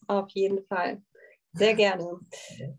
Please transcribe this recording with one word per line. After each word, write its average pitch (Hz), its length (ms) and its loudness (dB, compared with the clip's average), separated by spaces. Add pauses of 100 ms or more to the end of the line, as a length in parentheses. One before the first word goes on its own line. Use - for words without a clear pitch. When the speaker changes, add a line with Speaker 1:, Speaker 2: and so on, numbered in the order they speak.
Speaker 1:
auf 196 240 0
jeden 196 340 0
Fall. 180 360 -4 (520)
Sehr 214 220 4
gerne. 185 440 2 (380)
Speaker 2:
Ja. 127 100 -10 (120)